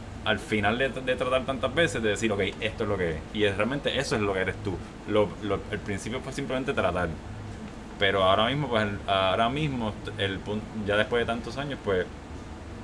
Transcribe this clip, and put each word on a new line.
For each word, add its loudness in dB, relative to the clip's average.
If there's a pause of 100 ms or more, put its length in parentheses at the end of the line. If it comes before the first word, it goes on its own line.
(240)
al 2
final 2
de, 2
de -2
tratar 2
tantas -2
veces, 2
de 4
decir, 2
"Ok, 2 (200)
esto -2
es 0
lo 0
que 2
es", -2 (180)
y 2
es, 4
realmente 0
eso 0
es 0
lo 2
que 0
eres 0
tú. -2 (320)
Lo, 4 (140)
lo, 0 (100)
el -2
principio -4
fue -8
simplemente -2
tratar, 2 (880)
pero 4
ahora 6
mismo, 0
pues, 4
el, 0
ahora 4
mismo, 0 (240)
el 0
pun-, -4 (240)
ya 4
después 2
de 0
tantos -4
años, -4
pues, 2 (760)